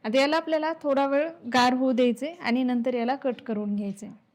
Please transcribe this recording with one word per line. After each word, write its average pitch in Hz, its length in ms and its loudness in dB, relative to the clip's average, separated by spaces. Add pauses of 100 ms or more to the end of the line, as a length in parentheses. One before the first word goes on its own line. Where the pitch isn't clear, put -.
आता 226 160 2
याला 294 160 2
आपल्याला 320 360 0 (100)
थोडा 277 240 2
वेळ 285 220 0 (240)
गार 247 200 4
होऊ 262 200 0
द्यायचे 247 340 2 (140)
आणि 240 220 0
नंतर 247 320 0
याला 240 200 0
कट 262 260 -4
करून 208 360 -4
घ्यायचे. 202 320 -6 (260)